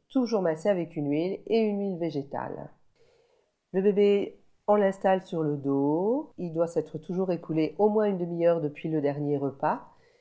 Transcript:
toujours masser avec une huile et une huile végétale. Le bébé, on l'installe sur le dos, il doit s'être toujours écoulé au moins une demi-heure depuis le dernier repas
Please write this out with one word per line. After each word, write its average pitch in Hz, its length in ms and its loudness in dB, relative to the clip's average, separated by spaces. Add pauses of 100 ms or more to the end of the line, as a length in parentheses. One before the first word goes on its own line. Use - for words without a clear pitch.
toujours 226 340 0
masser 160 260 0
avec 170 280 -2
une 143 140 -2
huile 165 360 -2
et 214 120 2
une 208 220 0
huile 196 180 -4
végétale. 143 720 -6 (1000)
Le 185 100 0
bébé, 202 580 4 (260)
on 208 100 6
l'installe 190 460 2
sur 165 200 -4
le 147 140 0
dos, 151 800 0
il 175 140 -6
doit 165 140 0
s'être 160 320 -4
toujours 185 340 -4
écoulé 160 460 -2
au 208 100 4
moins 214 180 2
une 196 120 0
demi-heure 170 420 2
depuis 147 280 -6
le 156 120 0
dernier 143 360 0
repas 139 440 -2 (400)